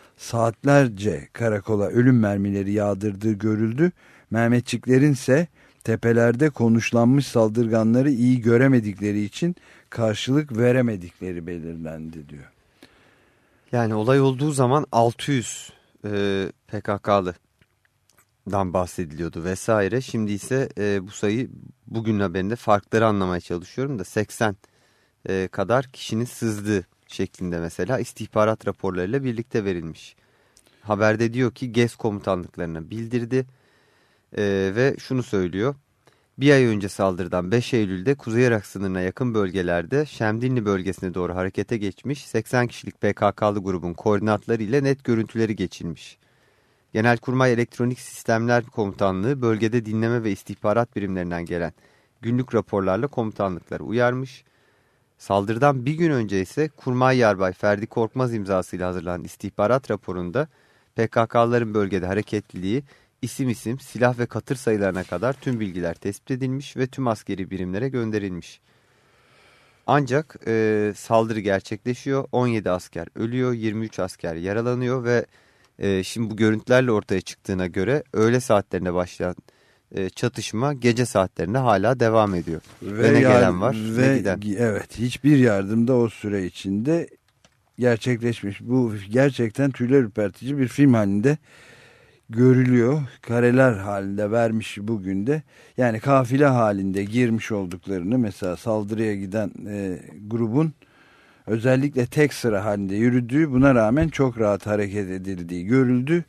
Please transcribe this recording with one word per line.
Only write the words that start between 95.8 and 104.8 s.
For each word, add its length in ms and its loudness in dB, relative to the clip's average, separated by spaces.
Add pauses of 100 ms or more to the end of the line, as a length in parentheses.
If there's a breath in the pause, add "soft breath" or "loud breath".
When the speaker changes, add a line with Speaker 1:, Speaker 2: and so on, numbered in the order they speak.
Speaker 1:
kafile 460 4
halinde 580 2
girmiş 480 0
olduklarını, 640 -4
mesela 380 -2
saldırıya 600 -2
giden, 340 -4 (180)
e, 320 -6 (260)
grubun 460 -2 (760 soft breath)
özellikle 600 0
tek 280 2
sıra 300 -2
halinde 300 -2
yürüdüğü, 560 2
buna 240 6
rağmen 340 4
çok 300 0
rahat 280 0
hareket 440 -2